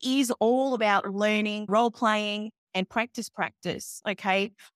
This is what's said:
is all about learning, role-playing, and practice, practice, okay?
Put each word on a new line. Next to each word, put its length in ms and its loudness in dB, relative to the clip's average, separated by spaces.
is 380 0
all 340 2
about 400 2
learning, 540 0
role-playing, 840 0
and 140 -2
practice, 400 -6
practice, 800 -8
okay? 440 0